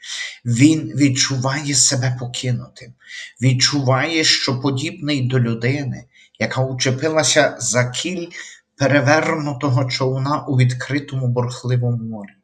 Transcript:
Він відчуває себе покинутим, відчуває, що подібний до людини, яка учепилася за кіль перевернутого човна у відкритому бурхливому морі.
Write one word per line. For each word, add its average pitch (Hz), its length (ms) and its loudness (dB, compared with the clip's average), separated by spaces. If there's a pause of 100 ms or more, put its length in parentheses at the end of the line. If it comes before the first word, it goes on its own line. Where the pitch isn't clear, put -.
(460)
Він 139 360 6
відчуває 135 960 0
себе 127 440 2
покинутим, - 760 -6 (480)
відчуває, 131 840 2
що - 360 0
подібний 143 680 -2
до 127 120 2
людини, 120 640 -2 (340)
яка 113 220 -2
учепилася 139 960 2
за 123 300 0
кіль 170 380 -6 (500)
перевернутого 143 1080 2
човна 135 600 -2
у 135 120 0
відкритому 131 680 0
бурхливому 120 760 -2
морі. 107 280 -10 (120)